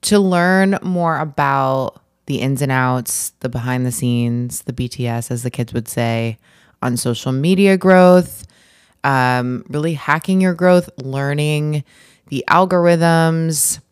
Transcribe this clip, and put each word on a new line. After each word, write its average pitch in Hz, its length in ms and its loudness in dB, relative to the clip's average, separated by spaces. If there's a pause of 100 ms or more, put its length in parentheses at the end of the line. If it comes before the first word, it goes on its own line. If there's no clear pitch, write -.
to 208 180 2
learn 190 600 2
more 170 360 -2
about 139 840 -2 (240)
the 139 160 -6
ins 131 200 -2
and 135 120 -2
outs, 127 560 -2 (100)
the - 80 -8
behind 127 380 -4
the 123 60 -2
scenes, 120 720 -2
the 131 100 -8
B 123 160 -6
T 123 180 -6
S, 117 240 -6
as 120 120 -6
the 123 60 -4
kids 120 240 -8
would 117 140 -6
say, 117 500 -4 (440)
on 120 160 -2
social 123 340 -4
media 185 460 2
growth, 180 680 4 (600)
um, 127 640 0
really 151 240 -4
hacking 160 480 0
your 185 120 2
growth, 180 440 2
learning 143 880 -2 (420)
the 135 220 -6
algorithms 165 1300 2 (120)